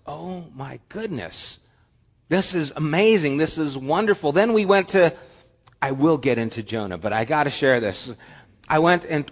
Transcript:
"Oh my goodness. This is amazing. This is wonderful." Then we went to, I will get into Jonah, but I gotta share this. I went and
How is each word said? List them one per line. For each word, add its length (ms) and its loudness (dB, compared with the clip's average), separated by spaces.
"Oh 480 -12
my 360 -14
goodness. 720 -8
This 280 0
is 200 -4
amazing. 640 2
This 220 0
is 180 -4
wonderful." 540 -2
Then 220 2
we 120 2
went 240 2
to, 240 4
I 120 -2
will 260 2
get 220 0
into 240 -6
Jonah, 340 -6
but 160 -4
I 100 0
gotta 280 0
share 280 2
this. 320 -4
I 120 4
went 260 4
and 260 -4